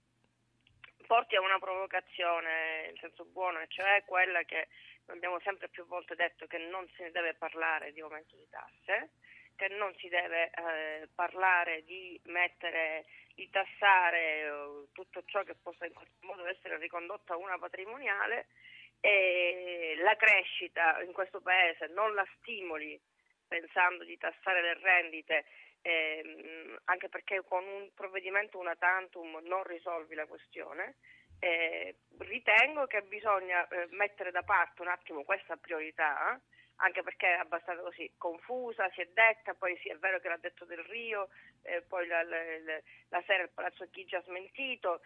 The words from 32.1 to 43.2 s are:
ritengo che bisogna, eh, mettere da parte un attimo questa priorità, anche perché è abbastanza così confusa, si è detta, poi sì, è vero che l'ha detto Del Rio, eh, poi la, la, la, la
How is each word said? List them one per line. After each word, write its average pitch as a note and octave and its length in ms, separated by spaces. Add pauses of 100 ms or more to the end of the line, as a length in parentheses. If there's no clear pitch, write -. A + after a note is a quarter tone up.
ritengo A#3+ 680
che G#3+ 160
bisogna, F#3+ 640
eh, F3 240
mettere G3 400
da F3+ 120
parte F3+ 400
un F3 60
attimo E3 360
questa F#3+ 320
priorità, D#3+ 840 (360)
anche F#3 260
perché F#3 320
è F3 40
abbastanza E3+ 440
così F3 340
confusa, A3 720
si F#3 100
è E3+ 120
detta, A3 420
poi F3+ 280
sì, G3 60
è F3 100
vero F#3 220
che F#3 80
l'ha E3+ 120
detto F3 240
Del E3+ 200
Rio, G#3+ 440 (340)
eh, F3 200
poi F3+ 240
la, E3+ 160
la, E3+ 140 (280)
la, D#3 160 (280)
la F3 180